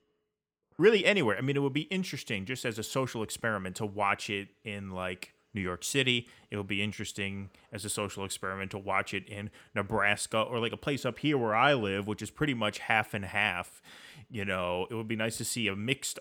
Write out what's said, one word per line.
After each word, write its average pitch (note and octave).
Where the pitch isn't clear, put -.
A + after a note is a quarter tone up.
really G3+
anywhere. D#3
I -
mean, C3+
it C#3+
would C#3
be C#3+
interesting D3+
just B2+
as A2+
a A2
social A#2+
experiment G2
to A2+
watch G2+
it G2+
in, G2+
like, F#2
New G2+
York F2+
City. B2+
It G#2+
would G2+
be G2
interesting G2
as G2+
a G#2
social G2
experiment F#2+
to G#2+
watch G2
it F#2+
in G#2
Nebraska G#2
or, A#2
like, A2+
a G#2+
place C#3
up A#2+
here D3
where A2+
I C3+
live, G2+
which G#2+
is G#2
pretty D3
much G#2+
half A2
and G#2
half. G2
You G#2+
know, F2+
it A#2+
would A2
be A2+
nice A2
to A2+
see A2
a G2
mixed A2+